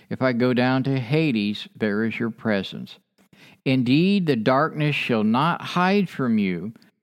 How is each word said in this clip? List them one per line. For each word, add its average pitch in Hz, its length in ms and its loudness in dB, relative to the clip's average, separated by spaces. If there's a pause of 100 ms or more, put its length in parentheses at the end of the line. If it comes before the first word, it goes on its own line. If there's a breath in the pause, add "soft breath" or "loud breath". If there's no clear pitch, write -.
(120)
If 113 100 -6
I 131 120 2
go 123 200 2
down 127 300 2
to 135 160 0
Hades, 113 760 -2
there 107 300 -2
is 107 140 -6
your 117 100 -2
presence. 98 720 -4 (640 loud breath)
Indeed, 151 640 2
the 143 80 2
darkness 147 600 0
shall 117 280 -2
not 131 380 2
hide 185 460 0
from 120 300 -2
you, 92 360 -2 (300 loud breath)